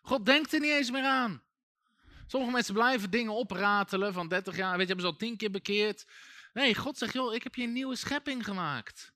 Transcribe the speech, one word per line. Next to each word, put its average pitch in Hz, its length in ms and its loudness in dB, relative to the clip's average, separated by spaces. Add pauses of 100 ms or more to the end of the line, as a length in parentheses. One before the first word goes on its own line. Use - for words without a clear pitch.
God 254 240 0
denkt 285 280 4
er 311 60 2
niet 302 120 2
eens 277 200 2
meer 262 140 -2
aan. 247 380 0 (840)
Sommige 254 240 0
mensen 240 220 0
blijven 226 360 4
dingen 220 240 0
opratelen 202 800 2
van 175 140 -4
dertig 185 280 -2
jaar. 185 220 0
Weet 185 100 2
je, 190 60 0
hebben 180 120 -2
ze 175 60 2
al 147 60 -10
tien 226 200 -4
keer 208 140 -4
bekeerd. 208 560 -2 (460)
Nee, 247 220 4
God - 220 -6
zegt, 226 160 -4
"Joh, 254 200 0
ik 233 100 -2
heb - 120 -10
je 247 80 -4
een 233 100 -4
nieuwe 262 220 -4
schepping 277 500 -4
gemaakt." 165 720 -4